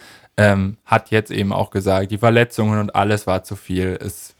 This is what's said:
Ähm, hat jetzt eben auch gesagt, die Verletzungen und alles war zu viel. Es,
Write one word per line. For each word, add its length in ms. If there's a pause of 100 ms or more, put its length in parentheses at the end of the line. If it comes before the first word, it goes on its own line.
(380)
Ähm, 480
hat 260
jetzt 180
eben 240
auch 160
gesagt, 400
die 80
Verletzungen 600
und 160
alles 320
war 160
zu 120
viel. 460
Es, 380